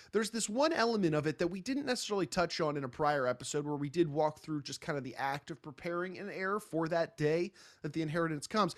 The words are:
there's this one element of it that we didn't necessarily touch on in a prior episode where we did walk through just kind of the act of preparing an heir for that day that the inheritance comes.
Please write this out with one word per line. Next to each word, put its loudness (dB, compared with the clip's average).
there's 2
this -2
one 4
element 4
of 2
it 0
that 2
we -4
didn't -2
necessarily 0
touch 0
on 0
in -4
a -4
prior 2
episode -2
where -2
we -4
did 4
walk 0
through -6
just -10
kind -4
of -4
the -8
act -4
of -12
preparing -6
an -8
heir -2
for -2
that 0
day 2
that -6
the -2
inheritance -2
comes. 2